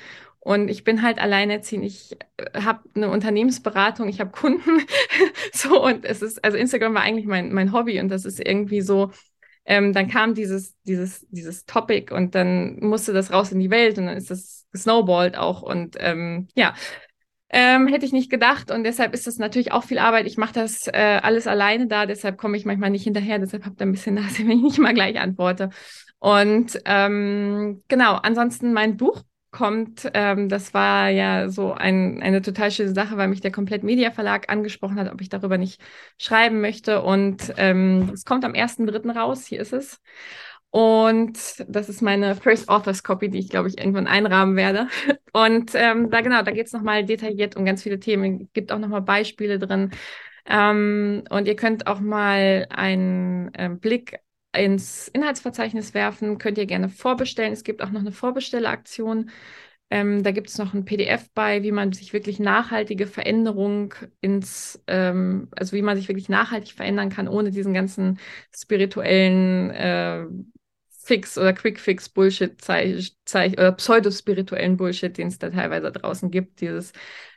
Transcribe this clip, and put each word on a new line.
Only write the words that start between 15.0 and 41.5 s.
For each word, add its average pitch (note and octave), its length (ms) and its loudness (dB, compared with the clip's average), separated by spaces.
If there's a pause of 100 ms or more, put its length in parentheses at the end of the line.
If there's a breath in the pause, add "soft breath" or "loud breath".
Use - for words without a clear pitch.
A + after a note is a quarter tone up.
auch F3 240 -2
und, F3 380 -6
ähm, E3+ 560 -4
ja. - 180 4 (800 loud breath)
Ähm, B3+ 340 6
hätte C#4 180 2
ich C4 80 -4
nicht C4 180 0
gedacht B3+ 400 2
und A3+ 140 -2
deshalb A#3 280 -2
ist A#3+ 140 -6
das A#3 100 -8
natürlich G#3+ 360 -2
auch A#3+ 100 2
viel - 160 -2
Arbeit. A3+ 260 4
Ich A3 120 -8
mach A3 160 -2
das, A3+ 340 -4
äh, G#3 340 4
alles A3+ 260 2
alleine G#3 400 2
da, G#3 180 0
deshalb G3+ 320 -6
komme G#3 180 -2
ich G#3 80 -6
manchmal G3+ 280 0
nicht G3 120 -2
hinterher, G#3 360 -2
deshalb F#3+ 260 -6
habt G3 160 -10
ihr G3 40 0
ein F#3+ 60 2
bisschen G3 240 -2
Nase, G3+ 240 -4
<laughs> A3 80 0
wenn A3+ 40 4
ich A#3 120 6
nicht C#4 160 2
mal C#4 140 6
gleich G#3 260 2
antworte. F#3 500 -2 (500 loud breath)
Und, G#3 640 4
ähm, G3+ 1040 0
genau, B3 260 4
ansonsten A#3+ 560 0
mein G#3+ 240 2
Buch B3+ 260 0 (320)
kommt, A3+ 600 -4
ähm, G3+ 340 2
das G3 260 -4
war G3 360 2
ja F#3+ 400 2
so F#3+ 240 -4
ein, F#3 500 2
eine F#3+ 180 2
total G3+ 300 -2
schöne G3+ 220 -2
Sache, G#3 240 -2
weil G3 100 2
mich F#3+ 140 -2
der G3 100 -2
Komplett G3+ 320 -4
Media A#3 280 2
Verlag G3+ 380 -2
angesprochen G3+ 480 -4
hat, G3 140 -4
ob - 80 -14
ich F#3+ 80 -12
darüber F#3+ 300 -2
nicht F#3 240 -4 (360 loud breath)
schreiben A3+ 440 2
möchte. G#3+ 400 0
Und, G3 560 0
ähm, F#3 560 4
es F#3+ 100 -12
kommt C4 220 0
am - 100 -4
ersten A#3 320 -2
dritten G#3+ 220 -4
raus, A#3 360 -4
hier - 140 -8
ist G#3+ 140 -10
es. C4+ 260 -8 (680 loud breath)
Und A3+ 1000 2